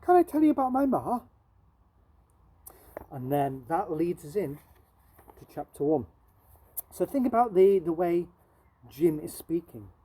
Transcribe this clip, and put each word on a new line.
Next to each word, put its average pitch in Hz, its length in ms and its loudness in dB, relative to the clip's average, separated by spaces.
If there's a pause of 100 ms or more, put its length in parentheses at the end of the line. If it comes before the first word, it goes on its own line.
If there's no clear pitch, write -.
Can 359 140 4
I 349 80 8
tell 311 180 0
you 302 100 6
about 262 200 0
my 269 140 0
ma? 214 360 0 (1900)
And 127 200 -8
then 139 360 -2
that 180 240 -4
leads 170 340 -4
us 151 100 -12
in 156 200 -4 (840)
to - 140 -20
chapter - 300 -10
one. 143 220 2 (880)
So - 140 -4
think 254 220 -2
about 233 260 2
the, 190 260 6
the 165 120 -4
way 175 360 -2 (600)
Jim 151 300 0
is - 140 -12
speaking. 123 560 -8 (160)